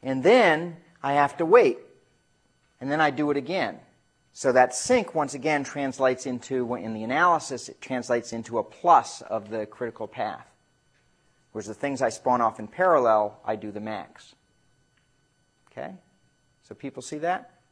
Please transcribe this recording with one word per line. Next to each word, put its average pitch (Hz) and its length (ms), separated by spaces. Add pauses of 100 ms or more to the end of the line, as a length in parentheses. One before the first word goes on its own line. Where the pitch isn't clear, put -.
And 131 200
then 175 540 (240)
I 139 120
have 143 240
to 170 80
wait. 175 340 (1000)
And 131 100
then 151 120
I 151 80
do 147 220
it 143 40
again. 139 440 (520)
So - 200
that 123 240
sinc, 247 400
once 143 180
again, 143 300
translates 131 640
into, 123 480
in 110 180
the 110 100
analysis, 143 640
it - 140
translates 120 500
into 117 280
a 104 40
plus - 600
of 104 260
the 107 160
critical 113 420
path. 107 380 (1040)
Whereas 104 140
the 104 80
things 139 300
I 120 60
spawn 123 320
off 113 180
in 110 80
parallel, 120 760
I 107 120
do 104 160
the 101 80
max. 104 560 (1400)
Okay? - 240 (680)
So - 120
people 135 260
see 151 160
that? 175 320 (220)